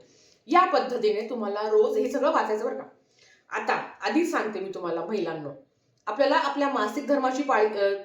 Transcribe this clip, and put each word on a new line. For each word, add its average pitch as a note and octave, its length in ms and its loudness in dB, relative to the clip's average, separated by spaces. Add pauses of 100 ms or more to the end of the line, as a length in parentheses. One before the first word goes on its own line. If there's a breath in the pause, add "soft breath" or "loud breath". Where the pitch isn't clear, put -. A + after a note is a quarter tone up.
(480 soft breath)
या F4 180 6
पद्धतीने A3 640 0
तुम्हाला G#3 320 -4
रोज G#3+ 360 4
हे B3+ 140 0
सगळं C#4+ 200 2
वाचायचं A3 340 0
बरं - 120 -4
का. - 60 -10 (680 soft breath)
आता A3 240 -2 (280)
आधीच C#4+ 300 0
सांगते G#3+ 280 -4
मी F#3+ 160 -8
तुम्हाला E3+ 300 -4
महिलांनो, D#3+ 440 -4 (580)
आपल्याला C#4 280 2
आपल्या C#4+ 340 0
मासिक A#3+ 380 -2
धर्माची C4 360 0
पाळी, A3+ 220 2
अ, G3+ 280 2 (100)